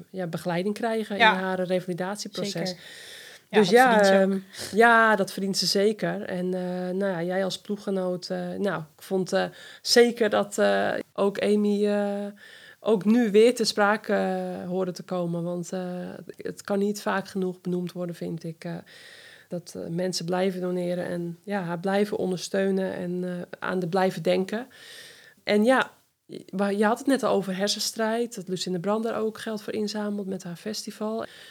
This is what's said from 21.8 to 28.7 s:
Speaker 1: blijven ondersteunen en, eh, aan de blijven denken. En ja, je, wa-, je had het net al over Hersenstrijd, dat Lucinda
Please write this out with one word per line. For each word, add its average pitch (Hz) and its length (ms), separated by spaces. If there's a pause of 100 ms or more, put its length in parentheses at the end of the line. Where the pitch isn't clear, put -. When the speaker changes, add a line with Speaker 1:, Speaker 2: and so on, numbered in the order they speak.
Speaker 1:
blijven 202 360
ondersteunen 190 800
en, 180 300
eh, 180 340
aan - 200
de 180 100
blijven 185 340
denken. 185 440 (800)
En 208 200
ja, 254 260 (360)
je, - 240
wa-, 202 180
je 202 160
had 226 140
het - 80
net 269 160
al - 120
over 190 220
Hersenstrijd, 220 800
dat 185 140
Lucinda 185 300